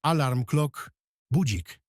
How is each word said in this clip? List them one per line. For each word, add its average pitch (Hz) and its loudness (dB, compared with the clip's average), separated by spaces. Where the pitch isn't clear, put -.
Alarm 135 2
clock. - -2
Budzik. 120 0